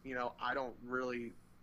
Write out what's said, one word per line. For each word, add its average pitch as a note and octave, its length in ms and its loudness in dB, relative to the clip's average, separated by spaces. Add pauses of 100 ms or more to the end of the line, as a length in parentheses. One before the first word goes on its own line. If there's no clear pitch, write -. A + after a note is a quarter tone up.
you C3+ 120 -2
know, B2 260 2
I B2+ 140 4
don't B2+ 280 0
really, B2 500 0 (300)